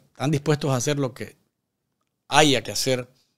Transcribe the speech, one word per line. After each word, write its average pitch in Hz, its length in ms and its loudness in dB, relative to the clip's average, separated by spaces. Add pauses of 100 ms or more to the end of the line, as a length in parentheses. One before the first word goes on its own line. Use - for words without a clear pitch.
(100)
están 135 200 -4
dispuestos 147 420 0
a 131 40 2
hacer 143 220 -2
lo 131 160 -4
que - 220 -14 (920)
haya 139 340 4
que 104 100 -8
hacer 123 360 -2 (300)